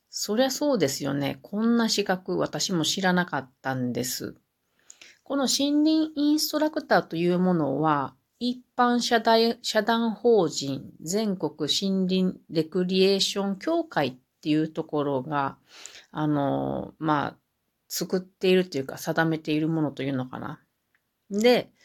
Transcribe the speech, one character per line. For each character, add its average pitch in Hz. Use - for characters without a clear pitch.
そ -
り 262
ゃ 269
そ 285
う 220
で 147
す -
よ 143
ね。 139
こ 202
ん 233
な 226
資 202
格 185
私 151
も 160
知 -
ら 180
な 180
か 151
っ 131
た 135
ん 123
で 131
す。 -
こ 269
の 277
森 294
林 311
イ 294
ン 302
ス -
ト 302
ラ 302
ク 311
タ 190
ー -
と 165
い 170
う 180
も 185
の 143
は、 143
一 247
般 240
社 240
団、 226
社 -
団 226
法 208
人 139
全 196
国 156
森 190
林 185
レ 160
ク 180
リ 185
エ 196
ー 190
シ -
ョ 196
ン -
協 330
会 160
っ 127
て 160
い 151
う 156
と 156
こ 147
ろ 139
が、 139
あ 151
の、 139
ま 151
あ、 -
作 180
っ -
て -
い 185
る 180
と 135
い 135
う -
か、 -
定 160
め 160
て 160
い 151
る 156
も 160
の 143
と 135
い 139
う -
の 127
か 120
な。 123
で、 214